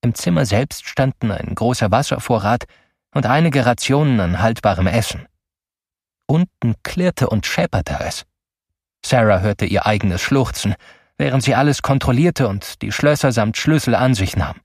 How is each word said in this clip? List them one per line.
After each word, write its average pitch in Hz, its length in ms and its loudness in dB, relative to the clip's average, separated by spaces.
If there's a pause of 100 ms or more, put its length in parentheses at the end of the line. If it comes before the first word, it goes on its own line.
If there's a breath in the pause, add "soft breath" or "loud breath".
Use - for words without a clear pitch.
Im 117 120 -2
Zimmer 165 320 0
selbst 110 400 -4
standen 131 440 -2
ein - 240 -6
großer 113 360 0
Wasservorrat 120 720 0 (500 soft breath)
und 143 120 0
einige 139 400 2
Rationen 135 540 2
an 87 200 0
haltbarem 101 460 2
Essen. - 400 -2 (1000)
Unten 143 560 0
klirrte - 460 -2
und 110 180 -2
schepperte - 540 -2
es. - 240 -10 (800)
Sarah 110 360 2
hörte 101 260 -2
ihr - 200 0
eigenes 101 340 0
Schluchzen, 120 540 -2 (440 soft breath)
während 135 240 0
sie 131 120 2
alles 139 280 2
kontrollierte 139 680 2
und - 340 -8
die 104 100 -6
Schlösser 147 400 2
samt 113 240 0
Schlüssel 147 380 2
an 127 200 4
sich 95 220 -2
nahm. 76 280 -4